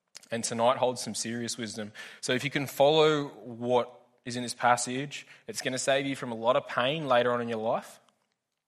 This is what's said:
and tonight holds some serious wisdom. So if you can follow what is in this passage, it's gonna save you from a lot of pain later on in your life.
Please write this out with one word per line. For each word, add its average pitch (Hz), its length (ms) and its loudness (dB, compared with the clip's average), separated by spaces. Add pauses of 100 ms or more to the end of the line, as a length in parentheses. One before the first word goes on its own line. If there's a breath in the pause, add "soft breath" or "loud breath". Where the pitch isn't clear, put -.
(300)
and 113 140 -4
tonight 120 320 2
holds 123 260 0
some 107 140 -8
serious 117 420 -6
wisdom. 107 360 -8 (260 loud breath)
So - 140 -2
if 127 100 0
you 139 60 -2
can 139 180 -2
follow 151 600 4 (180)
what 120 560 0 (240)
is 120 100 -6
in 123 60 -4
this 117 140 -8
passage, 127 720 0 (200 loud breath)
it's 107 140 -10
gonna 131 160 -4
save 139 300 2
you 139 80 -4
from 127 160 -8
a 113 40 -6
lot 113 200 2
of 139 120 -2
pain 139 400 -2
later 123 240 4
on 120 100 0
in 117 60 -4
your 117 120 -4
life. 127 400 -4 (680)